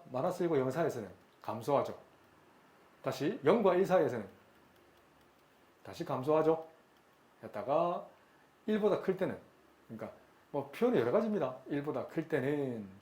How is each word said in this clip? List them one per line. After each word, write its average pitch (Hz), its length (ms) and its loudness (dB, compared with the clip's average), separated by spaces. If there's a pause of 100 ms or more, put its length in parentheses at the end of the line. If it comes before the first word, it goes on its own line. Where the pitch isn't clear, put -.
(120)
마이너스 156 300 -2
일과 165 160 2
영 131 120 2
사이에서는 131 380 -2 (320)
감소하죠. 113 580 -2 (1040)
다시 143 420 -4
영과 185 300 6
일 180 120 4
사이에서는, 127 400 2 (1600)
다시 98 220 -10
감소하죠. 151 640 2 (760)
했다가 143 640 -2 (600)
일보다 208 340 2
클 185 160 0
때는, 147 220 -2 (500)
그러니까 107 220 -12 (400)
뭐 143 200 -6
표현이 233 280 2
여러 120 140 2
가지입니다. 202 440 0 (100)
일보다 143 400 -4
클 160 220 -6
때는 131 600 -2 (140)